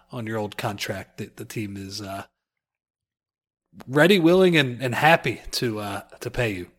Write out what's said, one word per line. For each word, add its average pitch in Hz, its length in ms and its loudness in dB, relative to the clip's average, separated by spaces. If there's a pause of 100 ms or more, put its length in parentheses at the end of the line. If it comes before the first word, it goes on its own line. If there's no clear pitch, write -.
(120)
on 123 140 -10
your 110 120 -4
old 104 200 -6
contract 104 600 -8
that 104 180 -12
the - 80 -14
team 107 320 -8
is, 98 260 -12
uh, 98 220 -10 (1600)
ready, 151 320 6
willing, 175 380 6
and, 127 260 0
and 123 140 -2
happy 147 460 2 (100)
to, 110 280 -4
uh, 101 220 -8 (200)
to 117 100 -10
pay 117 220 -2
you. 90 260 -10